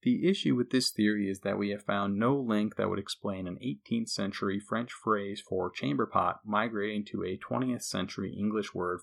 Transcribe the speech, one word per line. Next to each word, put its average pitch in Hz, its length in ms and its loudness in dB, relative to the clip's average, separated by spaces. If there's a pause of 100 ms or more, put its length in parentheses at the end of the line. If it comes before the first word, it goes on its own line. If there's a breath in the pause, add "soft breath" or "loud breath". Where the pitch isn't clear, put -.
The 123 260 4
issue 175 260 4
with 123 160 0
this 127 200 2
theory 104 400 2
is 95 100 -4
that 101 180 0
we 101 120 0
have 101 140 -4
found 101 340 0
no 123 180 4
link 110 400 2
that 101 140 0
would 95 80 0
explain 95 500 -6
an 87 140 -6
eighteenth 113 480 -2
century 101 500 -2
French 117 320 -4
phrase 104 480 0
for 92 300 -2
chamber 131 360 0
pot 90 380 0
migrating 107 640 0
to 92 180 -6
a 95 140 -4
twentieth 123 440 -2
century 98 560 -4
English 104 360 -2
word 90 280 -2